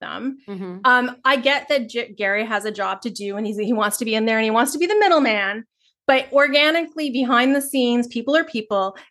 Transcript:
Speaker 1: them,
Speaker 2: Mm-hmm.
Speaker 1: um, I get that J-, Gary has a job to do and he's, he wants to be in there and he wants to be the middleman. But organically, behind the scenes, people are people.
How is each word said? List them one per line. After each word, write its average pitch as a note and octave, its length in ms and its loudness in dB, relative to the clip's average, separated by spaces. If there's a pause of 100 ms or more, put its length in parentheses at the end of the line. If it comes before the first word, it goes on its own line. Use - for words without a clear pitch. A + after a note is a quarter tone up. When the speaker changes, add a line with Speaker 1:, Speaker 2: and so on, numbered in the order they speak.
Speaker 1:
them, B3+ 380 -8 (100)
Speaker 2:
Mm-hmm. F#3 360 -10
Speaker 1:
um, B3 400 2
I C4+ 120 4
get C#4 320 0
that C4+ 200 0
J-, A#3 280 -8
Gary G3+ 280 -2
has G#3+ 200 -4
a G#3+ 60 -4
job G3 320 -4
to A#3 80 -6
do G3 260 -8
and A3 100 -4
he's, G#3 120 -6
he G#3+ 140 -2
wants G#3 260 0
to B3 60 -4
be G#3+ 100 -2
in A3 100 0
there A3 140 2
and A3 60 0
he A3 60 0
wants A#3+ 220 2
to D4+ 60 -6
be E4+ 80 0
the G#4 120 2
middleman. A3+ 680 2 (420)
But C4 260 2
organically, D4+ 800 2
behind B3 440 2
the C#4+ 60 2
scenes, B3 460 0
people A#3+ 280 -4
are D#4+ 80 4
people. G3+ 540 -4 (140)